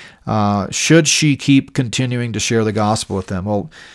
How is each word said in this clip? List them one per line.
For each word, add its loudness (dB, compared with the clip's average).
Uh, 0
should 4
she 2
keep 2
continuing -4
to -4
share 0
the -2
gospel -2
with -6
them? -6
Well, -2